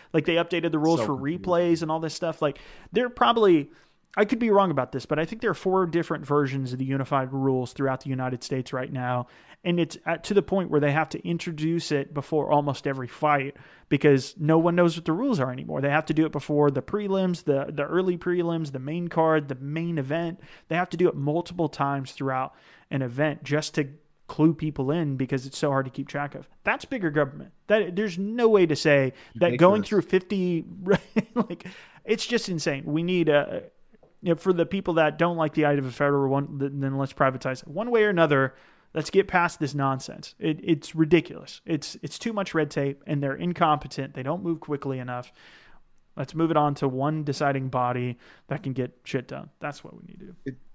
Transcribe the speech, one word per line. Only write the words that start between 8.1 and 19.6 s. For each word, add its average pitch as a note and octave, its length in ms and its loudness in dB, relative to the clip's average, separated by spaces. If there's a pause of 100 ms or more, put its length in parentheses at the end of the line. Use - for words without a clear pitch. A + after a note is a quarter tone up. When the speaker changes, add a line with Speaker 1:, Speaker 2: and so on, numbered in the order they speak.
Speaker 1:
States C3 300 -4
right B2+ 180 -4
now. B2 360 -2 (360)
And F3 160 0
it's - 260 -2
at, E3 200 -4
to G#3+ 80 -4
the G3 100 4
point F#3+ 260 -2
where D3+ 100 2
they C#3+ 120 2
have D3+ 180 0
to - 180 -10
introduce E3 640 -4
it C#3 220 -4
before D3 380 -2
almost C#3+ 360 0
every C3 200 -4
fight C#3+ 500 0 (320)
because C#3 480 4
no D#3+ 220 4
one E3+ 160 2
knows E3+ 200 4
what E3 80 -12
the D#3+ 80 -2
rules A3 280 0
are B2+ 120 -2
anymore. C3+ 300 -6
They C#3+ 80 0
have D3+ 160 2
to D#3+ 80 -2
do D#3 120 4
it D3+ 60 -4
before D3 400 2
the C3+ 120 -2
prelims, F#3+ 600 -2
the, C#3 260 0
the D3 140 -6
early F3+ 340 0
prelims, E3+ 540 -2
the C3+ 80 -8
main D#3+ 280 -6
card, D#3+ 420 2
the C3+ 60 -6
main D#3+ 420 -6